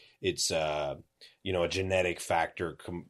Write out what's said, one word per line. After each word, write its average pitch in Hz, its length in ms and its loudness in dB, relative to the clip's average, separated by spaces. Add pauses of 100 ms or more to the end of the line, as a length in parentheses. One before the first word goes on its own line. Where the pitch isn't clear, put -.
(220)
it's, - 280 0
uh, 76 460 0 (480)
you 95 100 -2
know, 90 100 4
a 85 60 2
genetic 92 500 2
factor. 82 540 0
Com-, 87 360 -10